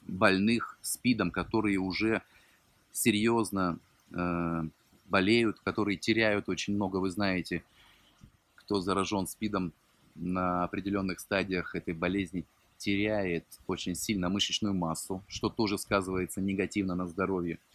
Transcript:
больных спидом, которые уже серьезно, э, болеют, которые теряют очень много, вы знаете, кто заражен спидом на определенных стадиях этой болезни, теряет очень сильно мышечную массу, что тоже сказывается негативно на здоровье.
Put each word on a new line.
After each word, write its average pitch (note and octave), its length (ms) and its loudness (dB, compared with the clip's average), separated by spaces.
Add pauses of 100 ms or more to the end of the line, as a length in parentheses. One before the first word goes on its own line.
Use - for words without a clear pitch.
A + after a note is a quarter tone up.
больных G2+ 760 4
спидом, G2+ 500 0
которые G2+ 460 0
уже F#2+ 440 0 (720)
серьезно, G#2 840 2 (340)
э, F2 520 -2 (420)
болеют, G#2 540 2
которые G2 380 0
теряют G#2+ 520 2
очень G2 260 -2
много, G2 220 -2
вы F#2+ 140 0
знаете, F2+ 520 -2 (920)
кто G2+ 260 -2
заражен F#2+ 460 0
спидом G2+ 440 -2 (440)
на F2+ 480 0
определенных F#2+ 560 -2
стадиях F#2+ 560 -2
этой F2 180 -4
болезни, F2+ 500 -2 (340)
теряет G2+ 680 0 (220)
очень F2+ 280 -4
сильно F#2 340 -2
мышечную G2 440 0
массу, F2+ 540 -4
что - 220 -4
тоже G#2 280 0
сказывается F#2 640 -2
негативно F#2+ 540 0
на F2+ 120 -2
здоровье. F2 520 -2 (160)